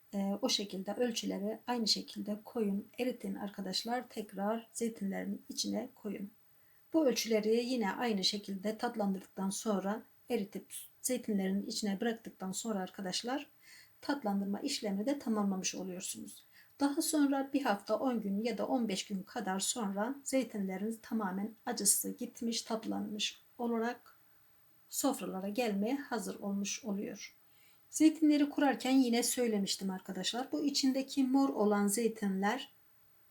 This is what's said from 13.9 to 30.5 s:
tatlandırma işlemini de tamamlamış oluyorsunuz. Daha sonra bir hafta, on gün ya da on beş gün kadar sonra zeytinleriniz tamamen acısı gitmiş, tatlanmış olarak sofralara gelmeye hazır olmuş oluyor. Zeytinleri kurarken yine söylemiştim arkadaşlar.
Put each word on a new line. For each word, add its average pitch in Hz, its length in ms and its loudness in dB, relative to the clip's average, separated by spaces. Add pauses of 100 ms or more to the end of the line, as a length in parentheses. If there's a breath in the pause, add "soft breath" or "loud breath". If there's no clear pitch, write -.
tatlandırma 202 600 -2
işlemini 208 460 -2
de 285 120 0
tamamlamış 202 560 0
oluyorsunuz. 190 720 -8 (360 loud breath)
Daha 285 220 2
sonra 277 500 4
bir 277 100 4
hafta, 214 360 2
on 247 220 2
gün 196 220 -2
ya 226 160 -2
da 202 80 -2
on 240 220 0
beş 190 180 -2
gün 196 160 -4
kadar 190 380 -4
sonra 214 540 -2 (100)
zeytinleriniz 214 800 -2
tamamen 208 520 -2 (120)
acısı 202 440 2
gitmiş, 233 520 -6
tatlanmış 208 800 -4 (160)
olarak 233 600 -4 (680)
sofralara 190 600 -2
gelmeye 214 480 0
hazır 202 440 -4
olmuş 202 440 -4
oluyor. 208 520 -6 (540 loud breath)
Zeytinleri 302 600 6
kurarken 262 400 4
yine 240 320 6
söylemiştim 208 680 2
arkadaşlar. 185 640 -4